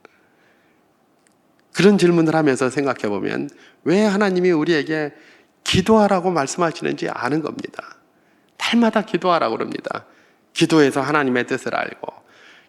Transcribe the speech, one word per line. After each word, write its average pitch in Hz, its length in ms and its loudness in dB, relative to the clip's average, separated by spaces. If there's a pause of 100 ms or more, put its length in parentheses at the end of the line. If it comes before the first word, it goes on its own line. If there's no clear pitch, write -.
(1700)
그런 196 240 4
질문을 165 380 4
하면서 135 340 2
생각해 127 400 -4
보면 104 400 -6 (340)
왜 196 220 2
하나님이 190 460 2
우리에게 156 600 -2 (520)
기도하라고 196 640 2
말씀하시는지 147 800 -2
아는 135 320 -4
겁니다. - 560 -12 (600)
달마다 226 440 2
기도하라고 170 560 -2
그럽니다. - 480 -8 (480)
기도해서 143 480 4
하나님의 131 460 0
뜻을 - 280 -6
알고, - 320 -8 (600)